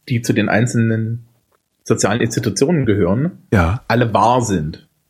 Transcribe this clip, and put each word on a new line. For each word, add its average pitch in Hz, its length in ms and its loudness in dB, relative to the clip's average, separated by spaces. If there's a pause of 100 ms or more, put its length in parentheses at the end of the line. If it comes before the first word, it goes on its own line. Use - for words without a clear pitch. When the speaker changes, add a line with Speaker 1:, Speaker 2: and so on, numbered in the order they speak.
Speaker 1:
die 120 140 -2
zu 131 100 -2
den 107 160 0
einzelnen 113 760 0 (600)
sozialen 113 360 0
Institutionen 123 640 0
gehören, 104 580 0 (100)
Speaker 2:
Ja. 92 340 0
Speaker 1:
alle 117 260 0
wahr 117 300 4
sind. 90 460 -4 (220)